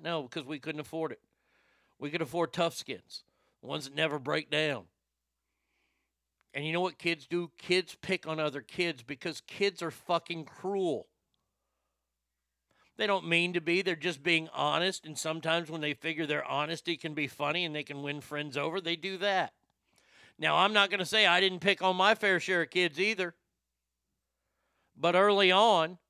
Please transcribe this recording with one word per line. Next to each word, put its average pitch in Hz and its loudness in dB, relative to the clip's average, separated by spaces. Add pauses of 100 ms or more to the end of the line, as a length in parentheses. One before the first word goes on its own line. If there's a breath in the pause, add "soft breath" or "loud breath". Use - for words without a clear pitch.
No, 160 -4
because 131 -10
we 147 -10
couldn't 151 -8
afford 156 -6
it. - -16 (760)
We 147 -8
could 147 -4
afford 160 -2
Toughskins, - -4 (360)
the 113 -18
ones 147 -6
that 135 -16
never 151 4
break 151 -2
down. 147 0 (1700)
And 143 -6
you 160 -4
know 170 0
what 180 -4
kids 160 -2
do? 175 -4
Kids 180 0
pick - -6
on 156 -4
other 143 -2
kids 160 -4
because 147 -10
kids 196 -2
are 165 -4
fucking 165 -4
cruel. 185 -2 (1900)
They 220 -2
don't 190 0
mean 170 2
to 175 0
be. 170 0
They're 180 -2
just 151 -6
being 160 0
honest. 151 -2
And 156 -12
sometimes 160 -2
when 165 -6
they 151 -2
figure 160 -6
their 147 -2
honesty 151 -4
can 156 -8
be 147 -4
funny 151 -4
and 151 -6
they 151 -6
can 139 -12
win 143 -6
friends 147 -8
over, 147 -4
they 170 -4
do 185 -8
that. 185 0 (840 soft breath)
Now, 156 0
I'm 190 4
not 202 4
gonna 190 -2
say 208 4
I 175 6
didn't 185 0
pick 185 2
on 185 2
my 196 6
fair 196 2
share 180 0
of 151 -4
kids 170 0
either. 185 -2 (1600)
But 165 2
early 196 6
on, 185 6 (120)